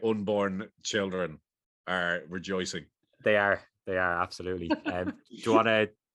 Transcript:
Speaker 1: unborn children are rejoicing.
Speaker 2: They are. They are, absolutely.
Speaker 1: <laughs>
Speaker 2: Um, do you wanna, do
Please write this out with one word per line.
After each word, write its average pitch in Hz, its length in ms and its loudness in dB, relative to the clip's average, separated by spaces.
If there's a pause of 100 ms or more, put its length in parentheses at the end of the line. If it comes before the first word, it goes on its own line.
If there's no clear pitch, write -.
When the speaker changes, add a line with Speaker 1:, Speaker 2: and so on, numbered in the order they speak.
Speaker 1:
unborn 101 640 0 (140)
children 92 560 -2 (500)
are 87 400 0
rejoicing. 90 560 -4 (400)
Speaker 2:
They 107 120 6
are. 101 240 4 (260)
They 95 100 -2
are, 87 260 0
absolutely. 90 560 -6
Speaker 1:
<laughs> - 140 -16
Speaker 2:
Um, 90 220 -4 (160)
do - 60 -18 (140)
you - 40 6
wanna, 110 320 6
do - 60 -8 (220)